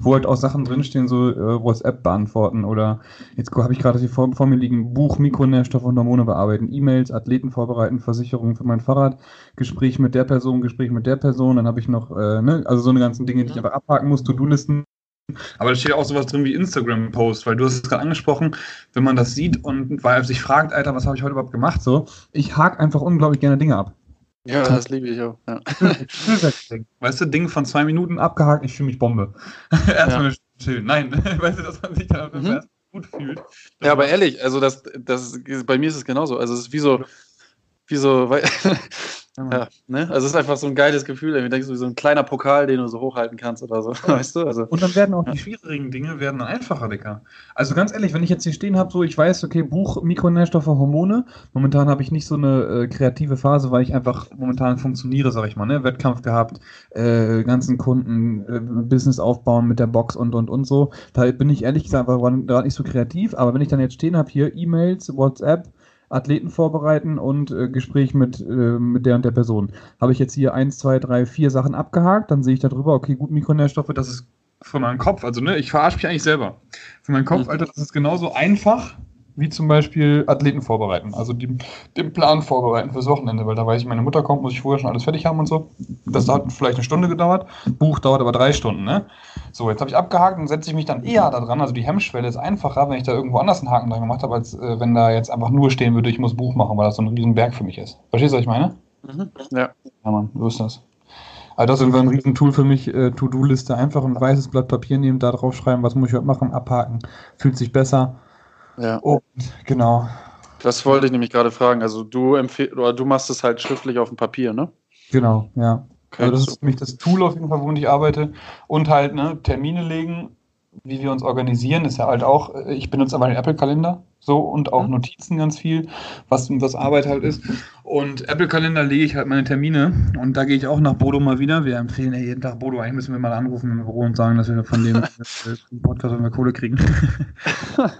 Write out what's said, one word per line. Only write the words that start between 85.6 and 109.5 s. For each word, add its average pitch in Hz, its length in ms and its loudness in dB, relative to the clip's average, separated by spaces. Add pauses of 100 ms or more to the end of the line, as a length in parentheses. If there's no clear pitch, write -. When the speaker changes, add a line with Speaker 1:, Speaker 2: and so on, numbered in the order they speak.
Speaker 1:
Das 123 240 0
hat 135 240 0
vielleicht 127 220 -2
eine 123 100 -4
Stunde 175 240 0
gedauert, 175 380 0 (320)
Buch 151 220 2
dauert 135 200 4
aber 120 120 2
drei 127 200 4
Stunden, 104 320 -2
ne? 180 220 -2 (460)
So, - 180 -4
jetzt 107 100 -4
hab 135 80 -4
ich 139 80 -2
abgehakt 180 420 2
und 156 100 -6
setze 156 200 -4
ich 156 80 -4
mich 156 80 -2
dann 131 200 -4
eher 208 260 2
da 123 100 -4
dran, 120 220 -2
also 127 100 -2
die 123 100 -4
Hemmschwelle 120 460 -2
ist 123 80 -6
einfacher, 143 540 -2
wenn 135 80 -2
ich 127 60 -6
da 127 80 -2
irgendwo 127 260 0
anders 175 220 2
einen 127 100 -6
Haken 120 180 2
dran 113 120 -4
gemacht 117 220 -4
hab, 123 100 -6
als, 117 220 -4
äh, 117 260 -6
wenn 120 140 2
da 117 160 6
jetzt 113 200 0
einfach 117 200 -4
nur 139 200 4
stehen 123 240 2
würde, 117 160 2
ich 113 80 -2
muss 123 180 0
Buch 123 180 -4
machen, 107 220 0
weil 104 100 4
das 104 100 0
so 110 60 -2
ein 110 60 0
Riesenberg 117 460 2
für 113 100 -6
mich 90 140 -8
ist. - 200 -16 (120)
Verstehst 139 240 2
du, - 20 2
was 117 60 2
ich 117 60 -2
meine? 135 260 0 (300)
Speaker 2:
Mhm. 151 260 -10 (220)
Ja. 127 180 -2 (340)
Speaker 1:
Ja, 110 60 -2
Mann, 107 240 0
so 113 140 -2
ist 113 120 -4
das. 110 220 -6 (760)
Also 123 160 4
das 135 80 4
ist 127 140 6
ein 131 140 6
Riesentool 135 440 4
für 139 120 4
mich, 135 280 4
äh, 127 200 2
To-Do-Liste, 131 640 0
einfach 135 280 0
ein 123 160 -2
weißes 135 280 2
Blatt 131 200 0
Papier 131 300 0
nehmen, 135 200 2
da 123 140 2
drauf 127 240 -2
schreiben, 123 260 0
was 117 120 0
muss 131 160 2
ich 120 40 2
heute 131 120 -2
machen, 131 260 0
abhaken, 120 460 -2 (400)
fühlt 131 180 2
sich 120 160 -4
besser. 131 440 2 (640)
Speaker 2:
Ja. 113 200 -2
Speaker 1:
Und 147 220 2 (460)